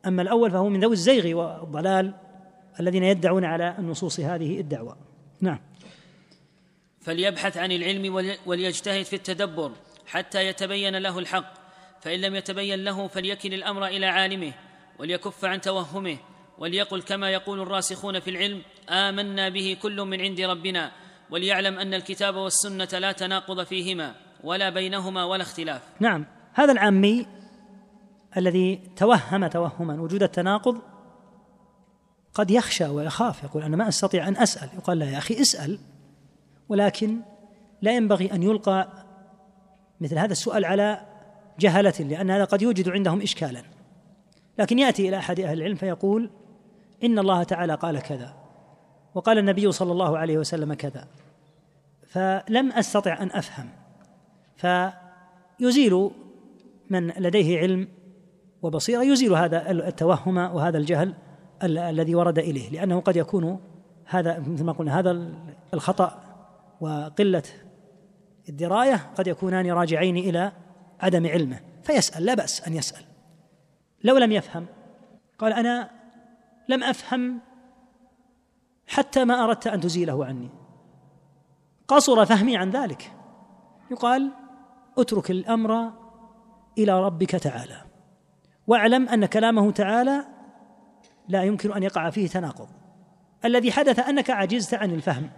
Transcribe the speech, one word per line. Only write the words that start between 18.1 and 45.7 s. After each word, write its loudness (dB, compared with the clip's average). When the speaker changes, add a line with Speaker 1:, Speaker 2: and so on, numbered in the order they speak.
Speaker 2:
في -8
العلم: -4
"آمنا -2
به -4
كل -6
من -6
عند -4
ربنا"، -4
وليعلم -2
أن -6
الكتاب -4
والسنة -4
لا -2
تناقض -6
فيهما -6
ولا -2
بينهما -4
ولا -4
اختلاف. -8
Speaker 1:
نعم، 0
هذا 6
العامي 6
الذي 2
توهم 6
توهما -4
وجود 0
التناقض 2
قد 0
يخشى 2
ويخاف، -2
يقول: -6
"أنا -2
ما 2
أستطيع 0
أن -2
أسأل". 0
يقال: -2
"لا -2
يا -4
أخي، -6
اسأل، 0
ولكن 0
لا 2
ينبغي 2
أن -2
يلقى 0
مثل -2
هذا 2
السؤال 0
على 2
جهلة، 6
لأن -2
هذا 2
قد 0
يوجد 2
عندهم 0
إشكالا". -6
لكن 2
يأتي 4
إلى -2
أحد -4
أهل -2
العلم -2